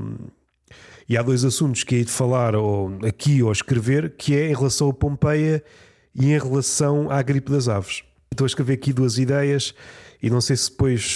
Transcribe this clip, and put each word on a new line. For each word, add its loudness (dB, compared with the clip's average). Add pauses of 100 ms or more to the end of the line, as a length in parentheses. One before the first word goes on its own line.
(1080)
e 2
há 2
dois 2
assuntos 0
que 0
hei 2
de -8
falar 0
ou 0 (140)
aqui 2
ou 4
escrever, -2
que 0
é 0
em 0
relação 0
a -2
Pompeia 0 (500)
e 4
em 4
relação 0
à 0
gripe 0
das 2
aves. -2 (280)
Estou -2
a 0
escrever -2
aqui -2
duas 0
ideias 0 (480)
e 0
não 2
sei 0
se -4
depois 0 (140)